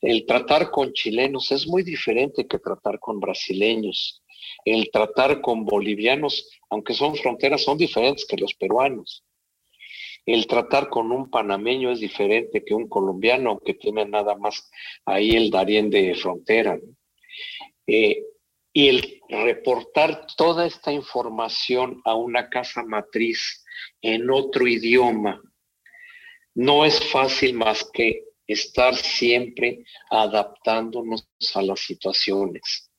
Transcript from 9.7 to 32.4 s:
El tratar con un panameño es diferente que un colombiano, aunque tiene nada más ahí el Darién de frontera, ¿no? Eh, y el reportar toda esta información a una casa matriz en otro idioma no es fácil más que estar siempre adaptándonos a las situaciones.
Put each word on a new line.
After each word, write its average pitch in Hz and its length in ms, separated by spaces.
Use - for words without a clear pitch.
El 113 220
tratar 135 420
con 113 220
un 131 180
panameño 117 600
es 120 80
diferente 107 680
que - 80
un 110 160
colombiano, 110 600
aunque 101 240
tiene 104 300
nada 104 300
más 104 360
ahí 104 300
el 110 160
Darién 101 400
de 95 240
frontera, 95 640
¿no? - 180
Eh, 107 380
y 143 140
el 127 420
reportar 123 960
toda 170 300
esta 165 260
información 123 1120
a 113 100
una 117 340
casa 123 340
matriz 110 800
en 113 300
otro 135 360
idioma 117 760
no 143 300
es 151 260
fácil 131 420
más 113 400
que 113 300
estar 127 480
siempre 120 880
adaptándonos 113 1160
a 98 80
las 95 200
situaciones. - 1160